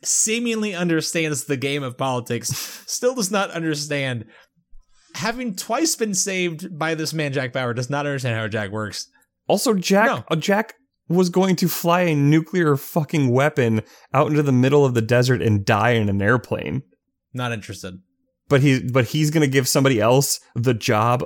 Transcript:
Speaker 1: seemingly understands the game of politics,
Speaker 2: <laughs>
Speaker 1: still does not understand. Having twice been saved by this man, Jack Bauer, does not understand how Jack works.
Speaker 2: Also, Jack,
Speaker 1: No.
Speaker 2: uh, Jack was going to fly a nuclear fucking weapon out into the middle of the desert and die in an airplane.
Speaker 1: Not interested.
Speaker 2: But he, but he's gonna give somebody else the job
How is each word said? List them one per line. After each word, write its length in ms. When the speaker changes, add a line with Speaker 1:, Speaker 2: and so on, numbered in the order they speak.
Speaker 1:
seemingly 720
understands 680
the 120
game 260
of 140
politics, 520
Speaker 2:
<laughs> 380
Speaker 1:
still 280
does 160
not 220
understand. 720
Having 420
twice 400
been 180
saved 640
by 160
this 200
man, 180
Jack 200
Bauer, 200
does 180
not 160
understand 300
how 120
Jack 220
works. 380
Speaker 2:
Also, 280
Jack, 340
Speaker 1:
No. 200
Speaker 2:
uh, 80
Jack 380
was 220
going 260
to 120
fly 340
a 120
nuclear 600
fucking 540
weapon 520
out 160
into 140
the 100
middle 320
of 100
the 80
desert 380
and 240
die 260
in 180
an 120
airplane. 600
Speaker 1:
Not 200
interested. 480
Speaker 2:
But 80
he, 260
but 180
he's 260
gonna 160
give 180
somebody 340
else 380
the 200
job 520